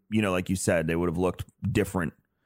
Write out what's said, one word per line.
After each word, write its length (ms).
you 120
know, 100
like 160
you 80
said, 300
they 100
would 140
have 80
looked 260
different, 440